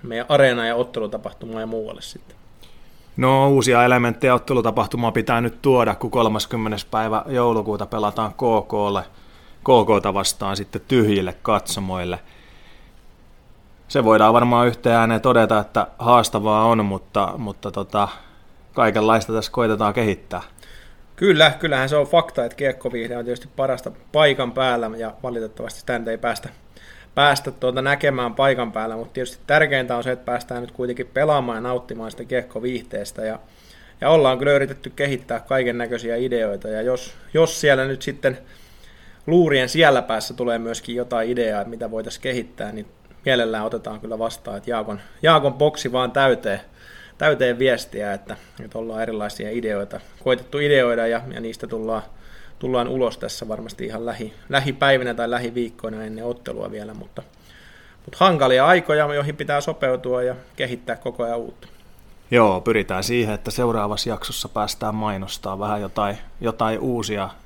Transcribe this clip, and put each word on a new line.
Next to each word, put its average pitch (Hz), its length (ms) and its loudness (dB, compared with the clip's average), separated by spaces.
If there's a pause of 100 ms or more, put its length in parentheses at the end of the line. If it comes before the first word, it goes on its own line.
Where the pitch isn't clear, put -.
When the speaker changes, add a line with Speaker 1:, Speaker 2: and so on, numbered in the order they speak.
Speaker 1:
meidän 117 260 -8
areena- 127 380 4
ja 120 80 -2
ottelutapahtumaan 113 840 -6
ja 113 60 -6
muualle 113 340 -8
sitten. - 360 -18 (800)
Speaker 2:
No 135 320 4
uusia 123 360 6
elementtejä 123 480 4
ottelutapahtumaa 117 800 0
pitää 117 300 0
nyt 117 200 -4
tuoda, 120 340 4
kun 117 160 -6
kolmaskymmenes 110 760 0
päivä 110 420 -2
joulukuuta 110 580 0
pelataan 107 480 -2
K 113 340 2
K:lle, 101 340 -2 (600)
K - 40 -4 (320)
K:ta 98 140 -2
vastaan 98 440 -4
sitten 104 300 -10
tyhjille 104 540 2
katsomoille. 92 800 -4 (1700)
Se 135 160 0
voidaan 110 300 8
varmaan 120 340 6
yhteen 120 280 2
ääneen 113 260 2
todeta, 113 380 4
että 101 280 -2 (120)
haastavaa 110 680 2
on, 113 200 4
mutta, 98 520 -2
mutta 104 340 -10
tota, 101 360 -2 (680)
kaikenlaista 110 600 2
tässä 110 180 -4
koitetaan 107 420 0
kehittää. 98 480 -2 (760)
Speaker 1:
Kyllä, 156 440 6
kyllähän 135 300 0
se 147 60 0
on 143 120 2
fakta, 160 380 2
että 117 100 -8
kiekkoviihde 120 640 -4
on 117 80 -8
tietysti 120 300 -8
parasta 131 360 -4 (200)
paikan 139 400 4
päällä 117 460 0
ja 113 160 -8 (100)
valitettavasti 117 560 -8
sitä 120 200 -4
nyt 113 80 -8
ei 113 100 -4
päästä, - 320 -6 (680)
päästä 139 360 4
tuota 127 300 -2
näkemään 135 540 0
paikan 123 360 2
päällä, 110 240 -6
mutta 113 180 -12
tietysti - 340 -8
tärkeintä 135 500 2
on 117 60 -4
se, 127 80 -2
että 123 140 -6
päästään 120 360 -6
nyt 120 100 -12
kuitenkin 123 420 -6
pelaamaan 135 440 2
ja 113 40 -8
nauttimaan 120 500 -6
sitä 120 120 -14
kiekkoviihteestä 117 1040 -6
ja, 110 140 -6 (600)
ja 135 80 2
ollaan 135 280 6
kyllä 139 140 2
yritetty 139 380 0
kehittää 131 500 -4
kaiken 123 380 -2
näköisiä 117 380 -4
ideoita 113 520 -2
ja 110 140 -4
jos, 123 320 -4 (200)
jos 160 280 2
siellä 135 240 4
nyt 135 160 -6
sitten 135 360 -2 (880)
luurien 147 420 4
siellä 143 320 6
päässä 113 320 -4
tulee 120 240 -2
myöskin 113 380 -8
jotain 120 340 -2
ideaa, 110 320 0
että 104 80 -6
mitä 117 220 -8
voitaisiin 113 300 -8
kehittää, 120 500 -6
niin 107 140 -12 (400)
mielellään 113 400 0
otetaan 110 340 -8
kyllä 113 200 -8
vastaan, 113 380 -6
että 101 120 -12
Jaakon, 107 300 -4 (220)
Jaakon 151 320 4
boksi 147 380 0
vaan 123 200 0
täyteen, 123 480 2 (580)
täyteen 127 420 0
viestiä, 113 540 -2
että, 104 220 -12 (280)
että 110 160 -12
ollaan 113 220 -8
erilaisia 107 500 -6
ideoita, 107 480 -6 (240)
koitettu 127 340 -2
ideoida 123 500 4
ja, 117 140 0 (120)
ja 120 80 -10
niistä 113 260 -10
tullaan, 110 340 -6 (580)
tullaan 127 280 -2
ulos 127 300 -2
tässä 117 300 -10
varmasti 113 380 -10
ihan 110 200 -8
lähi-, 117 280 -8 (160)
lähipäivinä 135 640 2
tai 117 160 -4
lähiviikkoina 117 720 -6
ennen 110 220 -10
ottelua 120 460 -8
vielä, 107 220 -12
mutta, - 300 -14 (840)
mutta - 140 -18
hankalia 139 460 4
aikoja, 151 480 2
joihin 147 220 -4
pitää 143 260 -2
sopeutua 127 600 -2
ja 123 120 -2 (200)
kehittää 123 400 -6
koko 120 280 -8
ajan 117 160 -4
uutta. 113 280 -14 (640)
Speaker 2:
Joo, 107 300 6
pyritään 101 420 0
siihen, 117 300 0
että 104 180 -8
seuraavassa 110 580 -2
jaksossa - 400 -8
päästään 107 460 -4
mainostaa 98 640 -6
vähän 104 220 -4
jotain, 101 360 -4 (240)
jotain 113 380 -2
uusia 110 500 -4 (160)